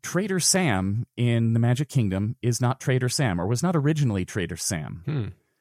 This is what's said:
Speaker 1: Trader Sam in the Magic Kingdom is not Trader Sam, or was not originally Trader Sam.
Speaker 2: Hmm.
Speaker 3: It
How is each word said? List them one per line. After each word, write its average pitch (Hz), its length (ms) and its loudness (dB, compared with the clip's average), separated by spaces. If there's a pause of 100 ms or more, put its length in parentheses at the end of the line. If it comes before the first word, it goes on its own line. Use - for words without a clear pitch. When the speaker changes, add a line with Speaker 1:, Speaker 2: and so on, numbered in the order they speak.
Speaker 1:
Trader 190 380 -2
Sam 110 640 2 (120)
in 117 340 2
the 117 80 2
Magic 123 300 2
Kingdom 104 520 0
is 117 200 0
not 123 180 0
Trader 127 300 0
Sam, 95 320 0
or 90 60 -2
was 117 140 0
not 175 140 0
originally 139 480 2
Trader 87 320 -4
Sam. 80 500 -6
Speaker 2:
Hmm. 147 180 -4
Speaker 3:
It 92 100 -8 (280)